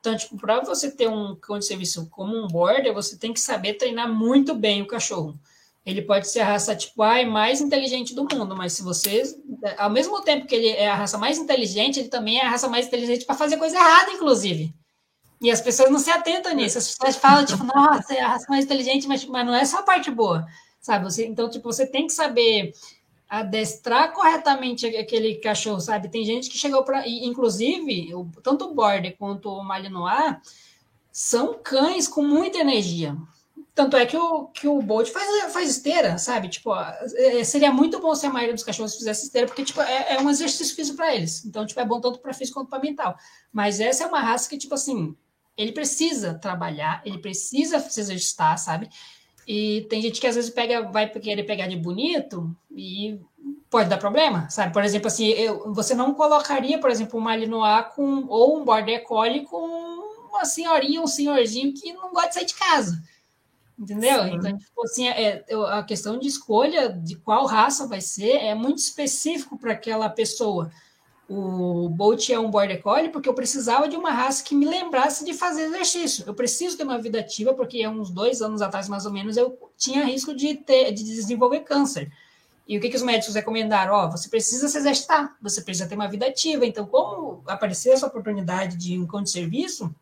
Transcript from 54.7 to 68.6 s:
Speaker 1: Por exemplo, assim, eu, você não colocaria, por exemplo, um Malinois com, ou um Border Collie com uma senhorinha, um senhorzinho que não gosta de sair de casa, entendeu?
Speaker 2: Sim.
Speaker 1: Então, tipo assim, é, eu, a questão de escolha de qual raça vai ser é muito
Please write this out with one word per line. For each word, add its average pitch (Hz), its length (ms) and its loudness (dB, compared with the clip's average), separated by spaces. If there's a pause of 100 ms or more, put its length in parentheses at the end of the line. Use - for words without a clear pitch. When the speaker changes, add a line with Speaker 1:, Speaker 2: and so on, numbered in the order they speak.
Speaker 1:
Por 202 120 2
exemplo, 208 240 0
assim, 220 200 0
eu, 214 440 0
você 214 220 0
não 254 200 2
colocaria, 294 640 2
por 285 120 2
exemplo, 226 280 -2
um 226 40 -2
Malinois 226 720 2
com, 277 340 0
ou 247 300 6
um 285 60 -6
Border 226 400 2
Collie 269 400 0
com 330 220 -6 (640)
uma 403 140 0
senhorinha, 320 580 0
um 320 40 -2
senhorzinho 277 680 0
que 339 180 -14
não 370 200 -14
gosta 349 160 2
de - 60 -6
sair 359 120 -4
de - 80 -6
casa, 226 480 2 (760)
entendeu? 214 480 2
Speaker 2:
Sim. - 20 -2
Speaker 1:
Então, 185 280 -4
tipo - 280 -10
assim, 247 240 -2
é, 208 400 0
eu, 220 180 -2
a 202 160 -2
questão 208 360 -6
de 269 100 -4
escolha 277 640 2
de 170 260 -8
qual 220 300 2
raça 262 400 2
vai 208 140 -6
ser 202 360 0
é 214 180 0
muito 240 240 -2